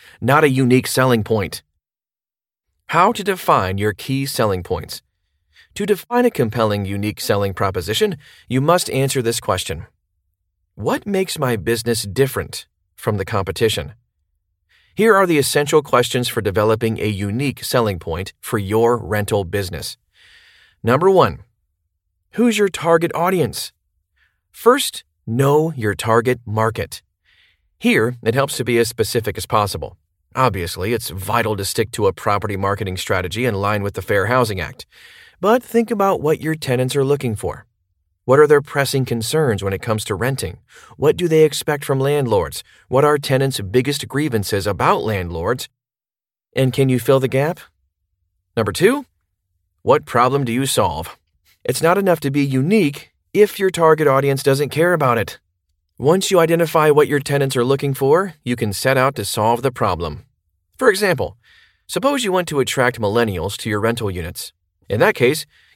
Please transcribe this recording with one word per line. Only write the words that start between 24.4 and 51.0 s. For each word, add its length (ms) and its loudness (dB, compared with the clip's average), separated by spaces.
First, 540 0
know 520 2
your 180 -2
target 500 0
market. 580 -4
Here, 460 0
it 100 0
helps 220 -2
to 80 -4
be 140 0
as 100 2
specific 500 -4
as 80 -10
possible. 500 -2
Obviously, 580 -2
it's 180 -4
vital 460 -2
to 80 -4
stick 280 -4
to 160 0
a 40 0
property 440 -4
marketing 400 -4
strategy 500 -4
in 80 -2
line 300 -2
with 100 -6
the 80 -8
Fair 240 0
Housing 340 0
Act. 260 -12
But 220 2
think 280 -2
about 300 0
what 200 0
your 140 -4
tenants 400 -2
are 100 2
looking 300 -2
for. 320 -8
What 140 4
are 80 8
their 140 6
pressing 440 -2
concerns 580 -2
when 100 -4
it 100 -4
comes 220 -2
to 100 -4
renting? 440 -4
What 200 2
do 120 -2
they 160 6
expect 400 -2
from 140 0
landlords? 640 0
What 160 4
are 120 4
tenants' 440 0
biggest 460 0
grievances 600 -2
about 360 0
landlords? 680 -4
And 180 0
can 160 2
you 120 2
fill 200 4
the 80 0
gap? 320 -2
Number 160 0
two, 340 2
what 220 2
problem 400 2
do 80 -2
you 140 -2
solve? 500 -2